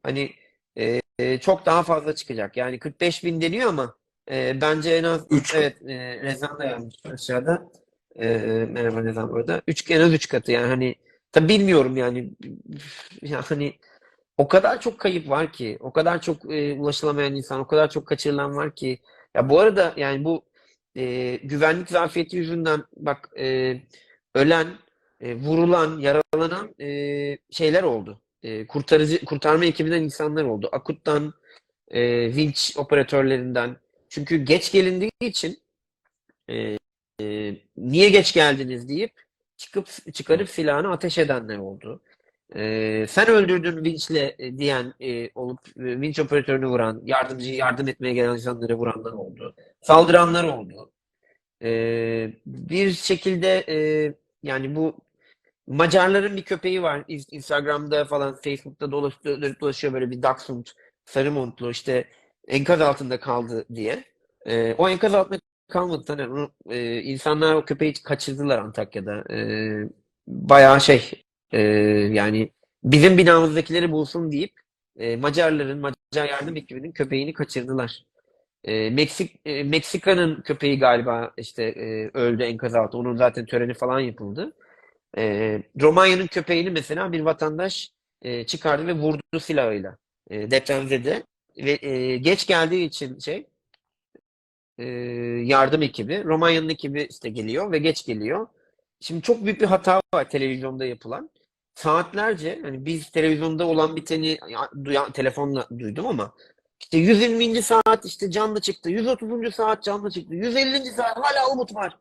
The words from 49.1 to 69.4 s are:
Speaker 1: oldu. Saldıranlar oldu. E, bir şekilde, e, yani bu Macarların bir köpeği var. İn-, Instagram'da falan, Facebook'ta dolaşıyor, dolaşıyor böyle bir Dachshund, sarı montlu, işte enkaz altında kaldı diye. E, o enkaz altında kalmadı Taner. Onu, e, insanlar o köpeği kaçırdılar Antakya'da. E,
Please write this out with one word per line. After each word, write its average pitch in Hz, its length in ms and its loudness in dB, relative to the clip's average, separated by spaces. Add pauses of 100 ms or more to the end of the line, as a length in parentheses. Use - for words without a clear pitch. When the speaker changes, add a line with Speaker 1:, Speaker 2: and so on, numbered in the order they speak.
Speaker 1:
oldu. 95 420 -14 (280)
Saldıranlar 170 640 8
oldu. 113 480 -8 (720)
E, 117 80 -4 (760)
bir 180 460 -2
şekilde, 185 760 0
e, 156 80 -2 (640)
yani 135 340 -4
bu 160 200 -2 (720)
Macarların 185 680 4
bir 196 60 -8
köpeği 185 400 -4
var. 147 260 -2
İn-, 143 220 -10
Instagram'da 147 720 -2
falan, 139 320 -4
Facebook'ta 139 560 -8
dolaşıyor, 143 680 -4
dolaşıyor 139 320 -4
böyle 127 180 -4
bir 123 120 -8
Dachshund, 131 440 -2 (380)
sarı 139 280 -2
montlu, 123 380 -6
işte 127 380 -2 (400)
enkaz 143 320 2
altında 135 400 0
kaldı 120 540 -4
diye. 113 300 -6 (420)
E, 113 280 0
o 180 140 2
enkaz 196 260 2
altında 190 260 0 (280)
kalmadı 175 360 -4
Taner. 147 220 -8
Onu, 143 240 -8 (200)
e, 117 320 -6
insanlar 151 520 0
o 151 100 2
köpeği 147 280 -2
kaçırdılar 139 640 -2
Antakya'da. 104 720 -8
E, 113 80 -6 (920)